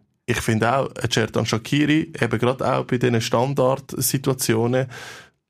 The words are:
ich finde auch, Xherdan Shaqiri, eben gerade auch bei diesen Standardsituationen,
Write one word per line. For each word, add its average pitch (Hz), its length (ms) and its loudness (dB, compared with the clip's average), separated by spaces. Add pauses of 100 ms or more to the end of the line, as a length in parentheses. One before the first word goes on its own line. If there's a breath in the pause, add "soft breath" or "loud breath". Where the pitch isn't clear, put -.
(260)
ich 113 160 -2
finde 113 340 2
auch, 131 180 -2
Xherdan 113 520 0
Shaqiri, 143 680 0 (100)
eben 117 180 2
gerade 127 300 0
auch 131 140 0
bei 127 140 -2
diesen 120 240 2
Standardsituationen, 131 1700 0 (640 loud breath)